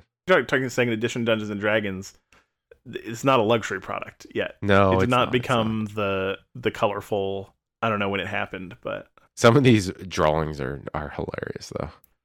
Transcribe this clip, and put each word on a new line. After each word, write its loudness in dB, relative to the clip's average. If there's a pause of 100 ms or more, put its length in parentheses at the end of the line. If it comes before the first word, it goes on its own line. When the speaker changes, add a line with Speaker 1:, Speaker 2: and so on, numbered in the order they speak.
(280)
Speaker 1:
You're 4
talking 0
second 0
edition -2
Dungeons 0
and -6
Dragons. -2 (720)
It's -10
not 4
a 4
luxury 0
product -12
yet. -6
Speaker 2:
No, 6
Speaker 1:
It 4
did 4
Speaker 2:
it's 2
Speaker 1:
not 4
Speaker 2:
not, 2
it's -4
Speaker 1:
become 0
Speaker 2:
not. -10
Speaker 1:
the, -2 (160)
the -4
colorful, -4 (280)
I 2
don't 0
know 0
when 0
it -4
happened, -8
but -10 (280)
Speaker 2:
Some 8
of 6
these 6 (200)
drawings 0
are, -8 (120)
are -6
hilarious, -10
though. -8 (340)